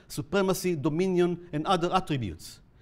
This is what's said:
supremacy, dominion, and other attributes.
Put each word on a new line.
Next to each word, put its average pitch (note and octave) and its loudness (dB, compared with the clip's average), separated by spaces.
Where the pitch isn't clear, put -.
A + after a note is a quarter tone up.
supremacy, F#3+ 0
dominion, F3 0
and D#3 -4
other F3 2
attributes. C#3 -4